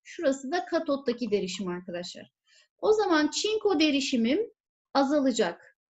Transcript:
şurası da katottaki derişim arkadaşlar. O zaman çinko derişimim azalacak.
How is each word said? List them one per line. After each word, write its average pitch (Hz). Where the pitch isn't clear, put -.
şurası 269
da 359
katottaki 269
derişim 190
arkadaşlar. 180
O 415
zaman 359
çinko 415
derişimim 269
azalacak. 262